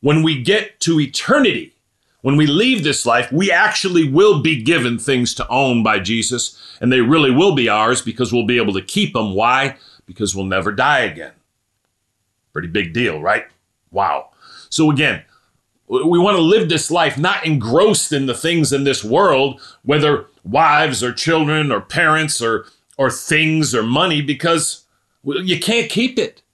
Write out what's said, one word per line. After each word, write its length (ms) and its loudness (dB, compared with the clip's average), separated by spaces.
When 220 2
we 180 0
get 400 -2
to 200 0
eternity, 720 0
when 160 0
we 100 4
leave 380 2
this 200 -2
life, 260 0
we 200 0
actually 580 0
will 320 4
be 220 -2
given 340 0
things 380 -2
to 140 -8
own 340 2
by 160 2
Jesus, 580 -4
and 100 0
they 120 4
really 280 4
will 240 4
be 140 2
ours 320 2
because 320 -4
we'll 140 0
be 100 0
able 160 0
to 80 -2
keep 340 -4
'em. 200 -2
Why? 420 0
Because 280 -6
we'll 120 -6
never 260 -2
die 280 0
again. 320 -8
Pretty 140 -8
big 260 -4
deal, 260 -2
right? 240 -2
Wow. 400 -4
So 200 2
again, 320 -2
w-, 200 -2
we 120 4
wanna 200 4
live 320 2
this 200 -2
life 280 0
not 260 -2
engrossed 680 0
in 140 -2
the 80 -4
things 400 -2
in 120 0
this 200 -2
world, 560 2
whether 420 0
wives 580 2
or 100 -4
children 580 0
or 120 -2
parents 580 -2
or, 240 -2
or 140 0
things 640 -2
or 80 0
money, 400 0
because 640 -2
w-, 180 -4
you 160 -2
can't 300 -2
keep 280 -2
it. 220 -6